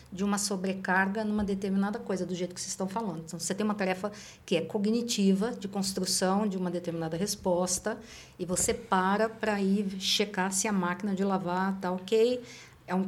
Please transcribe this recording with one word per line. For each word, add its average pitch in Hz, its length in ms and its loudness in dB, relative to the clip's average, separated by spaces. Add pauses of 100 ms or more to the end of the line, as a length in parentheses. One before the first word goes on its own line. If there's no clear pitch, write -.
(120)
de 190 120 -4
uma 202 160 2
sobrecarga 190 840 0
numa 214 200 0
determinada 196 560 0
coisa, 185 260 -2
do 175 80 -4
jeito 180 220 -4
que - 60 -8
vocês - 100 -6
estão 190 160 -2
falando. 190 380 -4
Então, 170 140 -10
você - 140 -4
tem 202 100 -2
uma 208 120 0
tarefa 196 360 -2 (320)
que - 140 0
é 160 40 0
cognitiva, 208 920 2
de - 160 -6
construção 190 800 0
de 190 100 -2
uma 180 140 -2
determinada 165 440 -4
resposta, 185 840 0 (420)
e 185 60 -4
você 180 280 0
para 196 560 2
pra 214 320 -2
ir 196 380 2
checar 196 520 0
se 190 160 0
a 214 40 0
máquina 185 420 0
de 185 100 0
lavar 190 560 0
tá 180 120 -2
ok, 220 520 2 (440)
é 180 80 -2
um, 190 120 2